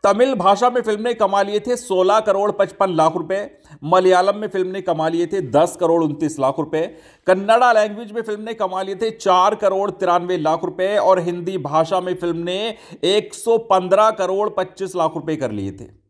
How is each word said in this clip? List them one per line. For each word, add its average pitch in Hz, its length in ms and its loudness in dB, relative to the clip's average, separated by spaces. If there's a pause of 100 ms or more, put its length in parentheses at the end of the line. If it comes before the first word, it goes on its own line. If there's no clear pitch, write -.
तमिल 240 300 4
भाषा 196 360 2
में 247 120 -2
फिल्म 214 200 -4
ने 240 120 -4
कमा 202 280 0
लिए 208 180 -2
थे 240 160 -2
सोलह 196 440 2
करोड़ 208 300 0
पचपन 196 400 -2
लाख 180 260 2
रुपए, 190 240 -4 (440)
मलयालम 185 520 4
में 214 120 -8
फिल्म 185 200 -2
ने 190 120 -6
कमा 160 280 -2
लिए 170 180 -2
थे 190 140 -4 (100)
दस 143 300 2
करोड़ 170 240 4
उनतीस 151 360 -4
लाख 135 180 0
रुपए, 156 240 -4 (440)
कन्नड़ा 220 460 4
लैंग्वेज 214 400 0
में 226 100 -6
फिल्म 214 180 -8
ने 220 140 -10
कमा 190 280 -4
लिए 196 120 -6
थे 220 160 -4
चार 196 460 2
करोड़ 202 340 0
तिरानवे 180 480 0
लाख 160 260 0
रुपए 190 320 -2
और 185 240 4
हिंदी 175 400 -4
भाषा 160 400 0
में 180 140 -6
फिल्म 175 240 -4
ने 190 360 -6 (320)
एक 208 280 0
सौ 226 240 0 (120)
पन्द्रह 190 400 4
करोड़ 196 460 -2
पच्चीस 185 400 -8
लाख 160 200 -2
रुपए 151 200 -4
कर 123 140 -4
लिए 98 220 -6
थे। - 260 -20 (120)